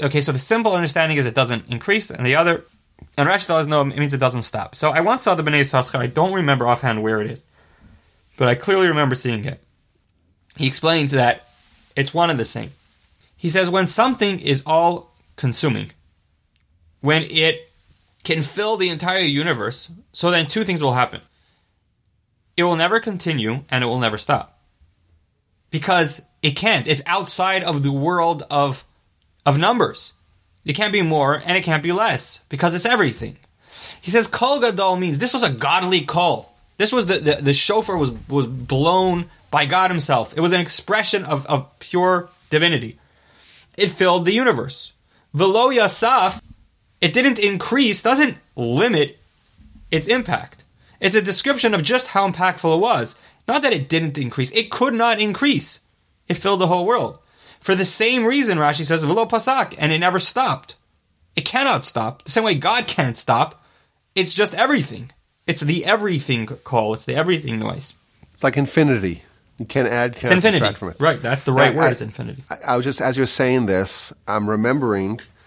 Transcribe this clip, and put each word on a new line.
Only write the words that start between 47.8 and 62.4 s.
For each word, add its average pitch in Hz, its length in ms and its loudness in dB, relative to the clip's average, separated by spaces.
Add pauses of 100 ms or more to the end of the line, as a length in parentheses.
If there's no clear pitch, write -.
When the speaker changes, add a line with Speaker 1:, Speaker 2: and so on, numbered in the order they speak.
Speaker 1:
doesn't 262 360 2 (180)
limit 143 640 2 (720)
its 165 180 -2
impact. - 580 -2 (340)
It's 190 160 0
a 220 60 6
description 226 520 0
of 185 80 0
just 247 260 0
how 196 220 2
impactful 170 460 0
it 165 60 4
was. 196 340 0 (320)
Not 269 160 2
that 262 100 4
it 143 160 -4
didn't 160 280 -2
increase. 127 340 -4
It 220 200 -2
could 254 220 0
not 226 260 0
increase. 214 600 0 (480)
It 170 80 -2
filled 196 240 0
the 190 80 2
whole 175 180 0
world. 208 320 -2 (420)
For - 140 0
the 190 120 0
same 233 400 0
reason, 240 320 0
Rashi 147 260 0
says, 160 200 0
"Velo 190 220 2
Pasak," 226 520 -2
and 151 140 0
it 160 80 0
never 180 200 2
stopped. 220 560 -2 (600)
It 135 100 -4
cannot 254 400 0
stop. - 380 -6
The - 80 -12
same 226 120 0